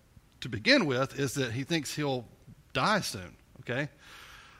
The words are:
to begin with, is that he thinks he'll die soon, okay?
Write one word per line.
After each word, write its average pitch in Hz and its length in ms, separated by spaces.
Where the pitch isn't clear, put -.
to 135 60
begin 180 380
with, 131 320
is 139 160
that 131 160
he 127 140
thinks 160 280
he'll 135 320
die 180 280
soon, 95 360
okay? 135 300